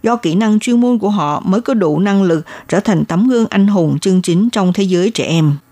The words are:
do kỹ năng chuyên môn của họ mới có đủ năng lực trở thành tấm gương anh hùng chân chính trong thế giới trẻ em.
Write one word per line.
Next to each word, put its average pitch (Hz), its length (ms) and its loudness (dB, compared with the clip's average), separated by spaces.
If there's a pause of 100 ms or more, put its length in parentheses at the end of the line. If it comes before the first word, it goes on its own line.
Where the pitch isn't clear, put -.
do 233 140 0
kỹ 170 180 -2
năng 214 240 2
chuyên 240 220 0
môn 247 180 2
của 208 120 -2
họ 147 360 -2
mới 190 140 0
có 269 140 -4
đủ 165 240 0
năng 196 240 0
lực 165 240 0 (220)
trở 175 120 0
thành 175 240 0
tấm 185 240 0
gương 233 220 2
anh 196 160 2
hùng 165 340 0
chân 185 220 2
chính 185 280 0
trong 185 220 0
thế 202 120 -2
giới 185 260 0
trẻ - 140 -6
em. 156 280 0 (200)